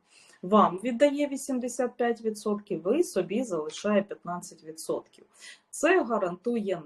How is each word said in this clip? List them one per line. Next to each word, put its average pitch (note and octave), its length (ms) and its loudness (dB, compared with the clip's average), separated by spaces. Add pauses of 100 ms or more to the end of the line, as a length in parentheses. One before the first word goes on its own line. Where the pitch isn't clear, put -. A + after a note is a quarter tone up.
(420)
вам F#3 420 4
віддає C#4 440 4
вісімдесят B3+ 720 -4
п'ять A#3 240 0
відсотків, G#3 600 -4
ви B3 220 2
собі G3 400 -2
залишає G3 600 -2
п'ятнадцять - 600 -12
відсотків. - 600 -8 (440)
Це E4+ 340 4
гарантує F#3+ 840 -2